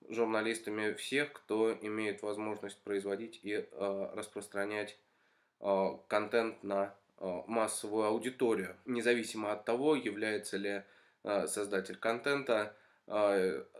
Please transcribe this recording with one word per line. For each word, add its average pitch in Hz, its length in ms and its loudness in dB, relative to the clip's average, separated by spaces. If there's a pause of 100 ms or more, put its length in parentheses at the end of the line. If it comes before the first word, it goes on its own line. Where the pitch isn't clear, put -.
журналистами 110 840 0
всех, 143 360 -2
кто 110 400 2
имеет 107 500 -4
возможность 104 600 -6
производить 101 600 -2
и, 101 280 -2
э, 98 420 -2
распространять, 104 880 -6 (600)
э, 95 360 2 (120)
контент 107 540 2
на, 98 300 0 (240)
э, 90 300 -4
массовую 110 600 0
аудиторию, 113 680 2 (100)
независимо 113 680 2
от 104 100 -8
того, 135 320 4
является 107 640 -2
ли, 101 260 -2 (440)
э, 98 200 2
создатель 98 500 -2
контента, 123 800 0 (320)
э, 98 560 4 (160)